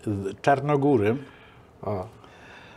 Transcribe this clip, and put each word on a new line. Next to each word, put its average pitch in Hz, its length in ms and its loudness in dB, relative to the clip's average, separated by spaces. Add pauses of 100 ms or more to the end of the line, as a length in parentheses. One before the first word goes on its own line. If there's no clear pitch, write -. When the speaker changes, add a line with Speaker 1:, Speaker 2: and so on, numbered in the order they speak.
Speaker 1:
z 98 340 -4
Czarnogóry. 139 760 2 (680)
Speaker 2:
O. 104 340 -8 (600)